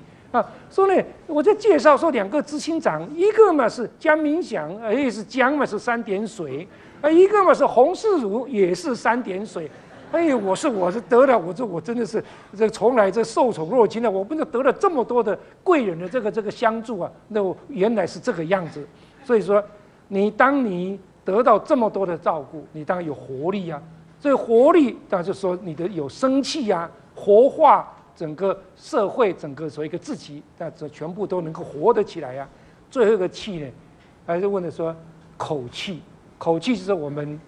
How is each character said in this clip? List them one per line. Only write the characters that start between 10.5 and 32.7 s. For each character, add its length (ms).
是， 120
我 240
是 100
得 240
了， 120
我 160
这， 120
我 140
真 160
的 100
是 180
这 120
从 260
来 140
这 140
受 300
宠 160
若 180
惊 160
的， 60
我 140
不 120
能 140
得 120
了 120
这 160
么 140
多 200
的 140
贵 200
人 140
的 120
这 100
个， 120
这 100
个 80
相 340
助 160
啊， 120
那 160
我 120
原 280
来 100
是 140
这 140
个 120
样 240
子。 160
所 140
以 40
说， 220
你 220
当 360
你 340
得 200
到 160
这 180
么 120
多 160
的 120
照 340
顾， 200
你 120
当 140
然 100
有 60
活 380
力 180
啊。 120
所 80
以 40
活 400
力， 240
当 120
然 40
就 80
说 300
你 120
的 140
有 220
生 340
气 260
啊， 200
活 320
化 400
整 200
个 240
社 320
会， 240
整 240
个 140
所 140
谓 40
一 20
个 80
自 160
己， 300
那 140
这 180
全 200
部 160
都 140
能 140
够 100
活 300
得 100
起 160
来 180
啊。 120